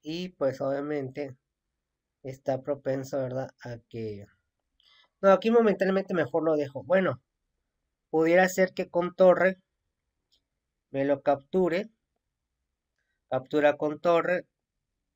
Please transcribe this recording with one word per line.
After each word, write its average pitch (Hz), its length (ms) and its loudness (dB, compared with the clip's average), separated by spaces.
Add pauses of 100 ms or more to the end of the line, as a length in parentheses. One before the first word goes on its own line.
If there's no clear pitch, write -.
Y 170 280 -10
pues 135 320 -6
obviamente 139 760 -8 (840)
está 131 380 -6
propenso, 135 580 -6
¿verdad? 131 300 -6 (140)
A 120 140 -12 (120)
que, 107 360 -10 (1000)
no, 196 80 8
aquí 190 200 4
momentáneamente 196 640 2
mejor 160 300 -2
lo 160 140 2
dejo. 135 260 -6
Bueno, 175 380 0 (880)
pudiera 165 400 4
ser 185 240 0
que 185 160 -8
con 175 260 -4
torre 180 420 6 (1300)
me 139 140 -2
lo 139 160 0
capture. 175 680 -2 (1400)
Captura 143 480 0
con 151 240 -6
torre. 170 440 0 (680)